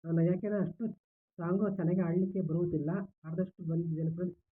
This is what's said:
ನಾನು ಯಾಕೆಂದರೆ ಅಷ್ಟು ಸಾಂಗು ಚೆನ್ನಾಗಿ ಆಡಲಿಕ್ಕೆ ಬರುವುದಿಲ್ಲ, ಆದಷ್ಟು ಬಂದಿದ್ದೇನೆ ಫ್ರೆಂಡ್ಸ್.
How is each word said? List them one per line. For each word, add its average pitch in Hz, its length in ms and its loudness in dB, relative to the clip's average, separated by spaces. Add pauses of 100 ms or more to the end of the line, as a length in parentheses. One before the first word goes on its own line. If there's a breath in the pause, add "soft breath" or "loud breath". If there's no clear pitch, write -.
ನಾನು 165 160 2
ಯಾಕೆಂದರೆ 185 380 2
ಅಷ್ಟು 185 280 -2 (500)
ಸಾಂಗು 190 320 2
ಚೆನ್ನಾಗಿ 180 320 2
ಆಡಲಿಕ್ಕೆ 180 400 0
ಬರುವುದಿಲ್ಲ, 156 480 0 (360)
ಆದಷ್ಟು 165 440 -6
ಬಂದಿದ್ದೇನೆ 165 420 -2
ಫ್ರೆಂಡ್ಸ್. 180 260 -4 (140)